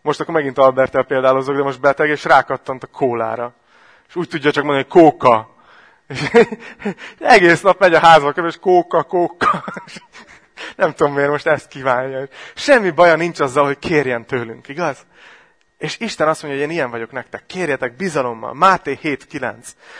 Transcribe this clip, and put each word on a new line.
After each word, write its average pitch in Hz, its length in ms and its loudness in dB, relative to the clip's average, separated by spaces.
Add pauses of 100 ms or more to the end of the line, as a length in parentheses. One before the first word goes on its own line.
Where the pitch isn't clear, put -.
most 147 200 -4
akkor 165 140 -8
megint 139 240 -4
Alberttel 131 460 2
példálozok, 131 520 -2
de 143 60 -2
most 135 180 -6
beteg, 143 280 0
és 147 160 -6
rákattant 135 580 0
a - 40 -18
kólára. 120 680 -6 (540)
És - 80 -14
úgy 170 120 -6
tudja 147 240 -4
csak 143 120 -2
mondani, 143 240 -2
hogy 175 140 6
kóka. 123 540 2 (500)
És 139 240 -8 (480)
<laughs> - 400 -12
egész 175 420 4
nap 185 180 2
megy 180 160 4
a 160 40 6
házba 151 340 6
körül, 170 160 -4
és 160 100 -10
kóka, 175 440 0
kóka. - 640 -2 (540)
<laughs> - 580 -20
Nem 175 180 0
tudom, 143 180 0
miért 143 180 0
most 147 160 -4
ezt 151 220 -2
kívánja. 131 600 -4 (260)
Semmi 226 360 2
baja 165 260 4
nincs 165 240 -4
azzal, 143 240 0
hogy 139 140 -4
kérjen 131 480 -2
tőlünk, 120 420 -8
igaz? 147 380 -8 (720)
És - 200 -10
Isten 196 300 -4
azt 156 140 -4
mondja, 139 180 -8
hogy 147 100 -4
én 170 60 -8
ilyen 135 140 -4
vagyok 117 200 -10
nektek. - 360 -14
Kérjetek 135 500 -6
bizalommal. 127 580 -6
Máté 160 460 0
hét 147 260 -8
kilenc. 120 480 -12 (260)